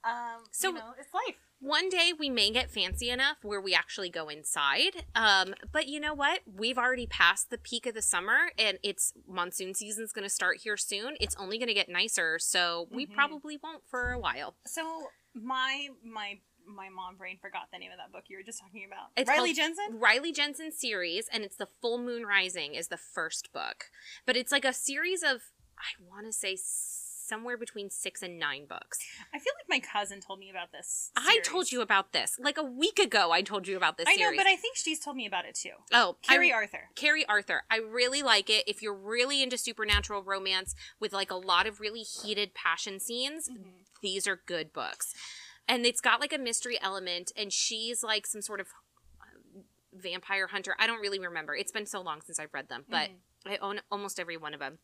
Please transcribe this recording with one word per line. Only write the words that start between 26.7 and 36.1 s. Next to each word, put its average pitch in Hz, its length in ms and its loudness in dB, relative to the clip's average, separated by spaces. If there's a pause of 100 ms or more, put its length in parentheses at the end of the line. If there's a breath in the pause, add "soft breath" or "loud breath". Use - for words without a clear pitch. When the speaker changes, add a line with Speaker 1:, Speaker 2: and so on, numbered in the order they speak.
Speaker 2:
between 208 320 -8
six - 320 -6
and 175 160 -10
nine 147 280 -4
books. - 320 -10 (360 loud breath)
Speaker 1:
I 294 40 -6
feel 508 220 0
like - 80 -16
my 277 180 0
cousin 202 360 -4
told 190 160 -12
me 190 100 -18
about 180 240 -10
this - 440 -8
Speaker 2:
I - 280 8
told 359 220 0
Speaker 1:
series. - 60 -2
Speaker 2:
you 247 100 0
about 196 300 4
this. - 280 2
Like, 285 160 0
a 311 80 -2
week 277 340 2
ago, 214 320 6
I 175 120 6
told 196 260 -4
you 190 80 -2
about 175 220 2
this 494 100 0
Speaker 1:
I 349 80 8
know, 403 120 4
Speaker 2:
series. 403 120 2
Speaker 1:
but 381 60 8
I 381 100 8
think 480 200 -6
she's 320 240 -2
told 285 160 -10
me 240 100 -6
about 196 180 -2
it, - 100 -14
too. - 180 -8 (200)
Speaker 2:
Oh, 226 300 6